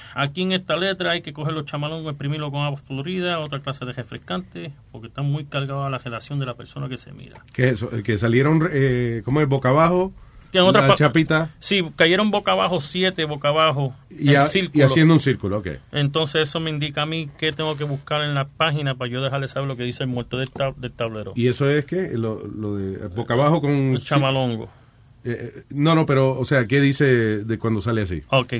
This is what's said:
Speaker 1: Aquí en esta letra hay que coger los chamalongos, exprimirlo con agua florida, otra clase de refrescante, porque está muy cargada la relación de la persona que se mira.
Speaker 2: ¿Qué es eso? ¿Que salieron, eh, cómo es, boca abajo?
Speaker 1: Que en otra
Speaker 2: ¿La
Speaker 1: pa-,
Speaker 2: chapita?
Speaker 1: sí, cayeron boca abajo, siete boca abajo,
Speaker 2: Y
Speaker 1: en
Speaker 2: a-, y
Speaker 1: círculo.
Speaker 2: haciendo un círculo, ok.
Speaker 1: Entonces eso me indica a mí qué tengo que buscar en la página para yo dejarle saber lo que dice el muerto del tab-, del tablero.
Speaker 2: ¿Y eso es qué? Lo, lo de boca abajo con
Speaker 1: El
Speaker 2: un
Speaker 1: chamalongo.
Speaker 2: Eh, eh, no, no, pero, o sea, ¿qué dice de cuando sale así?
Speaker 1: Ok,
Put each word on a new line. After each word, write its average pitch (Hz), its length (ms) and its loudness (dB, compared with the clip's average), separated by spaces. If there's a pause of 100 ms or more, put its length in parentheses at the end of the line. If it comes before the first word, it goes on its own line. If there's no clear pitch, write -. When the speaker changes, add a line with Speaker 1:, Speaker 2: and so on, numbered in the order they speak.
(160)
Speaker 1:
Aquí 143 260 -2
en 190 100 0
esta 180 240 -2
letra 185 360 -2
hay 170 100 -4
que 151 100 -12
coger 151 220 -6
los 151 120 -6
chamalongos, 156 460 -6
exprimirlo 143 400 -6
con 143 100 -4
agua 143 160 -4
florida, 175 640 -4
otra 143 200 -8
clase 143 240 -8
de 123 80 -8
refrescante, 170 800 -10 (200)
porque 113 160 -16
está 135 140 -8
muy 143 220 -4
cargada 139 460 -6
la 131 80 -6
relación 123 400 -8
de 135 80 -4
la 123 80 -8
persona 135 340 -12
que 127 80 -8
se - 160 -18
mira. - 300 -20 (100)
Speaker 2:
¿Qué 127 160 2
es 127 140 2
eso? 117 80 -6 (120)
¿Que 107 140 0
salieron, 139 560 4
eh, 123 520 0
cómo 139 160 2
es, 151 80 2
boca 139 220 2
abajo? 175 420 4 (400)
Speaker 1:
Que 190 60 4
en 180 80 6
otra - 160 6
Speaker 2:
¿La 135 60 6
Speaker 1:
pa-, - 60 8
Speaker 2:
chapita? 156 640 2
Speaker 1:
sí, 196 240 0 (140)
cayeron 185 340 4
boca 202 220 0
abajo, 185 260 0
siete 180 460 -2
boca 147 240 -2
abajo, 147 440 2 (160)
Speaker 2:
Y 143 260 0
Speaker 1:
en - 60 6
Speaker 2:
a-, 143 60 6
y - 40 0
Speaker 1:
círculo. 151 360 4
Speaker 2:
haciendo 160 280 6
un 151 60 8
círculo, 104 380 0
ok. 92 100 -6 (220)
Speaker 1:
Entonces 147 580 0
eso 165 120 -6
me 160 100 -4
indica 147 320 -4
a 151 40 -2
mí 160 300 -6
qué 156 140 -2
tengo 156 260 -4
que 139 60 -8
buscar 147 400 -4
en 147 120 -2
la 139 100 0
página 143 500 -2
para 127 160 -6
yo 123 100 -4
dejarle 135 280 -4
saber 139 200 -6
lo 135 80 -6
que 123 60 -8
dice 123 220 -6
el 131 60 -4
muerto 123 260 -6
del 131 160 -6
tab-, 135 240 -4
del 127 160 -10
tablero. 107 420 -8
Speaker 2:
¿Y 117 140 2
eso 131 200 0
es 147 180 2
qué? 180 300 -4
Lo, 110 300 -4
lo 104 300 -6
de 95 320 -6
boca 117 260 -4
abajo 147 260 4
con 143 120 0
Speaker 1:
El 135 180 2
Speaker 2:
un 131 80 0
Speaker 1:
chamalongo. 131 720 0 (560)
Speaker 2:
Eh, 117 300 -8
eh, - 140 -16
no, 143 240 2
no, 156 100 4
pero, 135 340 2
o 131 60 -2
sea, 127 220 2
¿qué 139 160 2
dice 139 240 4
de 110 520 2
cuando 113 220 0
sale 110 220 -2
así? 87 260 -4
Speaker 1:
Ok, 127 320 0